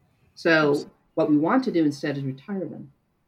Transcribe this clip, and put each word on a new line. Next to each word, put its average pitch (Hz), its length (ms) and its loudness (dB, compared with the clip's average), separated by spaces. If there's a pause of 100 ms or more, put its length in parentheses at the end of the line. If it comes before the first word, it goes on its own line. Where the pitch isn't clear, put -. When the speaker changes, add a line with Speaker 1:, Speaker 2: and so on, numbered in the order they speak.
(360)
Speaker 1:
So 156 360 2
Speaker 2:
Absolutely. - 200 -2 (240)
Speaker 1:
what 156 140 2
we 151 80 6
want 208 280 2
to 214 60 -2
do 170 120 2
instead 143 340 -2
is 139 60 -6
retire 160 420 -8
them - 260 -14 (360)